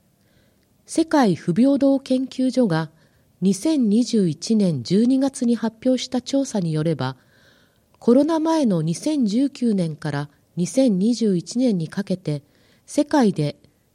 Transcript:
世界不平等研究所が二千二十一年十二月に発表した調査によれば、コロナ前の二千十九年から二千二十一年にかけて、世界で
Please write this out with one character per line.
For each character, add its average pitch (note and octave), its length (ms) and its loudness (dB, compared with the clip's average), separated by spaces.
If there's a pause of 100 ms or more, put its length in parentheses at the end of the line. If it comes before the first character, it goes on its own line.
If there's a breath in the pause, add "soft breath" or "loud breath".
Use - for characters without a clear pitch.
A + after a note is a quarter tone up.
(840)
世 D#4+ 200 -2
界 B3+ 300 2
不 - 180 -4
平 C4+ 260 2
等 C#4 200 2
研 C4 260 -2
究 B3+ 260 -4
所 B3 160 2
が D#3+ 240 -2 (500 soft breath)
二 F#3+ 120 2
千 C4 360 0
二 A3 140 2
十 G#3+ 240 0
一 D#3+ 280 -2
年 E3+ 280 0
十 G3+ 220 2
二 C4 140 2
月 C4+ 260 -2
に A#3 100 2
発 A3+ 300 -4
表 B3+ 120 2
し - 120 -8
た B3 120 -4
調 C#4 240 -2
査 A3 140 -4
に E3 140 -2
よ D3+ 100 -2
れ D#3+ 120 0
ば、 C3 200 -6 (840 soft breath)
コ A#3 140 4
ロ C#4 100 6
ナ D#4+ 160 0
前 D#4+ 260 0
の F3+ 160 2
二 E3 120 -2
千 D4 320 -2
十 A#3+ 240 0
九 A#3 240 -2
年 E3+ 220 -2
か D3 160 -8
ら C#3+ 180 -6 (280 soft breath)
二 E3+ 100 -2
千 B3 320 2
二 A3 140 2
十 G#3+ 240 0
一 - 200 -6
年 A#3+ 200 0
に D#3+ 100 -4
か G3 160 -8
け F#3 140 -4
て、 D3 260 -6 (420 soft breath)
世 - 200 0
界 B3+ 280 2
で D3 240 -2 (380)